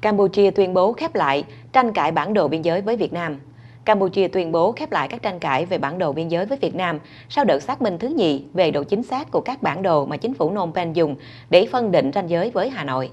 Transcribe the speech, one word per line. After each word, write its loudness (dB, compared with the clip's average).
Campuchia 4
tuyên 2
bố 4
khép -6
lại 2
tranh 4
cãi 0
bản -2
đồ 2
biên -2
giới 2
với -2
Việt -2
Nam. -6
Campuchia 2
tuyên -2
bố 2
khép -8
lại 0
các -10
tranh -6
cãi -2
về -2
bản -4
đồ 0
biên -4
giới -2
với -6
Việt -2
Nam -2
sau 0
đợt 4
xác -4
minh -2
thứ -4
nhì 0
về 2
độ -2
chính -2
xác -6
của 0
các -8
bản -2
đồ 2
mà -6
chính -4
phủ 0
Phnom -4
Penh -2
dùng 2
để 6
phân 0
định 2
ranh -2
giới 0
với -2
Hà -8
Nội. -4